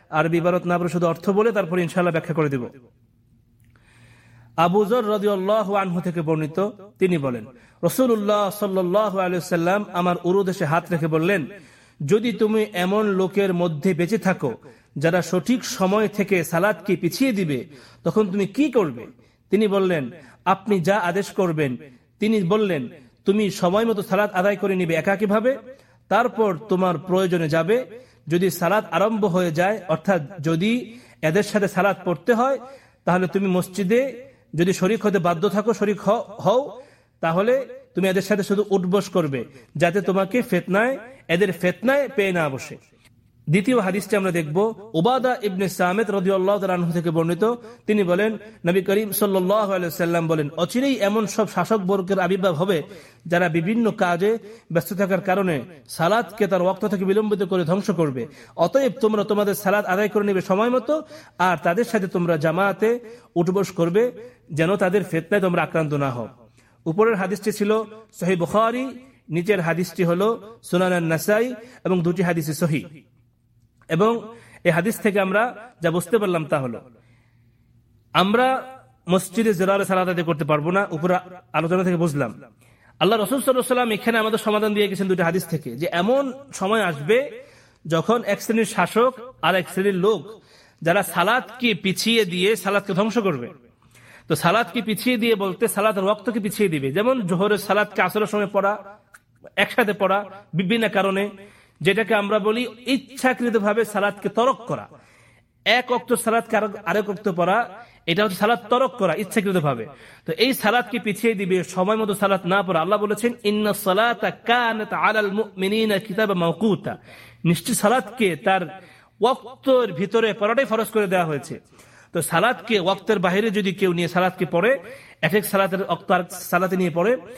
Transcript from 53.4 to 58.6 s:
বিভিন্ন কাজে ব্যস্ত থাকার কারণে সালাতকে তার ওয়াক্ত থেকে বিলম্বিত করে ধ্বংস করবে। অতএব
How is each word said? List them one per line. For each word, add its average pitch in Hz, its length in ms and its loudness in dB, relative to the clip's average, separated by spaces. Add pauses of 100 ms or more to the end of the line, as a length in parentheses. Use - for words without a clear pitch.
বিভিন্ন 196 420 0
কাজে 190 480 0 (340)
ব্যস্ত 165 220 -2
থাকার 185 260 0
কারণে 185 420 0 (260)
সালাতকে 208 580 0
তার 180 160 2
ওয়াক্ত 185 220 0
থেকে 190 200 -2
বিলম্বিত 202 380 2
করে 180 220 0
ধ্বংস 190 260 0
করবে। 143 360 0 (300)
অতএব 247 440 2